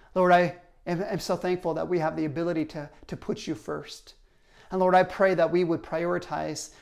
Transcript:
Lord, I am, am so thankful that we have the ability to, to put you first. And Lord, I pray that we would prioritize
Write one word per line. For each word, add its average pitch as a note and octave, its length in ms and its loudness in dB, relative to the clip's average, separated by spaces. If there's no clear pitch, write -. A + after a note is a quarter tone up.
Lord, F3+ 160 6
I F3 240 6
am, F3 160 -2
am G3+ 160 -4
so - 160 -2
thankful F3+ 380 -2
that D#3+ 160 -4
we F3+ 100 0
have D#3 160 -2
the D#3+ 100 -2
ability D#3+ 420 -2
to, D3 220 -12
to - 100 -8
put - 280 -8
you D#3+ 80 -6
first. - 600 -12
And F#3+ 80 -4
Lord, F#3 140 4
I F#3 100 8
pray F#3+ 300 2
that D#3+ 180 2
we F3 120 4
would E3 180 0
prioritize D#3+ 920 -6